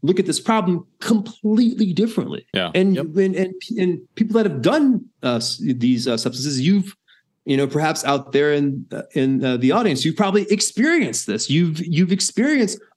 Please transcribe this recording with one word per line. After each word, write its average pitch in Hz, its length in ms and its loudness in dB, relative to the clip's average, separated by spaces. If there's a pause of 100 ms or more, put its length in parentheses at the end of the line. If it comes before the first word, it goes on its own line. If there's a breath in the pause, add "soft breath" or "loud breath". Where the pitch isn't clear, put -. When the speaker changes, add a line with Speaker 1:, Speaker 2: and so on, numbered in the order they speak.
Speaker 1:
look 180 160 2
at 185 60 0
this 160 160 -4
problem 185 440 0 (140)
completely 220 960 0
differently. - 600 -4
Speaker 2:
Yeah. 90 220 -2
Speaker 1:
And, 190 220 2
Speaker 3:
Yep. - 80 -4 (100)
Speaker 1:
and, 190 220 2
and, 185 160 -2 (260)
and 180 360 -2
people 220 180 0
that 220 120 2
have 143 160 -4
done, 254 440 2 (180)
uh, 123 140 0
s-, - 260 -6
these, 123 460 0
uh, 117 80 0
substances, 131 420 -4
you've, 190 340 2 (520 soft breath)
you 143 100 0
know, 139 120 2
perhaps 151 380 -2
out 139 260 0
there 147 200 2
in, 143 400 -2
uh, - 120 -8 (100)
in, 135 320 0
uh, 127 100 0
the 127 160 2
audience, 185 320 0
you've 160 120 -2
probably 202 340 2
experienced 226 760 0
this. 104 200 -4
You've, 160 320 0
you've 165 320 0
experienced 226 680 0 (180 soft breath)